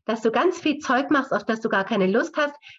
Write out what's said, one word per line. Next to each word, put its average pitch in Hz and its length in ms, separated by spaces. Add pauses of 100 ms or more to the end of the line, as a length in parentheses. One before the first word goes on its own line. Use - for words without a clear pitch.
dass 226 180
du 226 80
ganz 294 300
viel 311 180
Zeug 269 320
machst, 269 220
auf 202 120
das 220 160
du 226 80
gar 196 160
keine 196 220
Lust 240 300
hast, 294 180 (240)